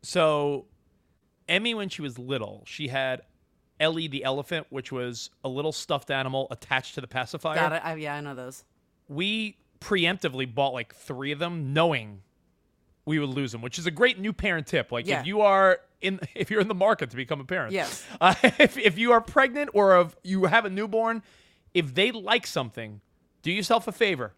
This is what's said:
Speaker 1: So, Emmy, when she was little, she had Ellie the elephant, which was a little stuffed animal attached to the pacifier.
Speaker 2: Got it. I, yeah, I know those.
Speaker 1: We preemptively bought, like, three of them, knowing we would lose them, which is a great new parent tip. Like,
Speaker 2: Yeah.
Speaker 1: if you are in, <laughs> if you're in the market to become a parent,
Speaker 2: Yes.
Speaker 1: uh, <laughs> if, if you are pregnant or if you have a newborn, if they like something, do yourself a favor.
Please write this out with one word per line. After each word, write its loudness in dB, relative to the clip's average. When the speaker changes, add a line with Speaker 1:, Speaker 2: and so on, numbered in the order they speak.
Speaker 1:
So, 0
Emmy, 0
when -6
she -10
was -8
little, -6
she -10
had -2
Ellie 0
the -6
elephant, -4
which -10
was -6
a -4
little -4
stuffed -4
animal -2
attached -4
to -8
the -14
pacifier. -6
Speaker 2:
Got 2
it. -4
I, -6
yeah, -8
I -8
know -10
those. -14
Speaker 1:
We -4
preemptively 0
bought, 0
like, -8
three -8
of -6
them, -4
knowing 0
we 0
would 0
lose -4
them, -10
which -8
is -6
a -2
great 2
new -4
parent -2
tip. 0
Like, -4
Speaker 2:
Yeah. 0
Speaker 1:
if -6
you 0
are 6
in, -4
<laughs> -14
if -4
you're 2
in 2
the -2
market 2
to -12
become -4
a -12
parent, -4
Speaker 2:
Yes. -6
Speaker 1:
uh, 6
<laughs> -2
if, 6
if 2
you 6
are 8
pregnant 2
or 8
if 0
you 0
have 4
a -4
newborn, -2
if 0
they 2
like -2
something, -8
do -4
yourself 0
a -8
favor. 0